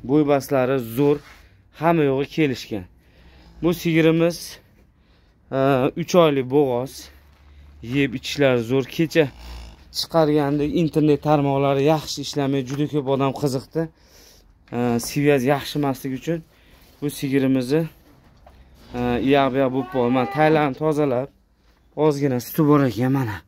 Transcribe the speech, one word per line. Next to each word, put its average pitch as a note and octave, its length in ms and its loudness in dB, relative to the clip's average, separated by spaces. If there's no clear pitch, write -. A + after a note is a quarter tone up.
Bo'ybaslari C#3 800 0
zo'r, C#3+ 320 0
hamma E3 300 2
yo'g'i C3+ 240 0
kelishgan. B2 540 -2
Bu E3 180 -2
sigirimiz, E3 640 2
e, C3 80 -2
uch - 260 -6
oylik D3 300 4
bo'g'oz, C3 480 0
yeb C3 320 0
ichishlari C3 480 0
zo'r. B2 240 0
Kecha D#3+ 400 0
chiqarganda D3 840 0
internet D3+ 540 2
tarmoqlari C#3 640 2
yaxshi D#3 340 0
ishlamay, C#3 400 -4
juda C3+ 240 -4
ko'p C#3 240 -4
odam C3+ 240 0
qiziqdi. C#3+ 540 -4
E, A#2+ 80 -4
svязь C#3+ 480 0
yaxshi C#3 300 -2
emasligi C#3 400 -4
uchun D#3+ 240 -6
bu D3 140 -6
sigirimizni, C3+ 720 0
e, B2 120 -6
iyoq-buyoq C3+ 520 2
bo'lib C3 160 -4
qoldi. A#2+ 240 0
Mana, B2+ 160 0
taylarni D3+ 480 2
tozalab, C#3+ 520 -2
ozgina C#3+ 420 0
suti - 220 -4
bor D3 240 4
ekan, B2 260 0
mana. B2 260 -2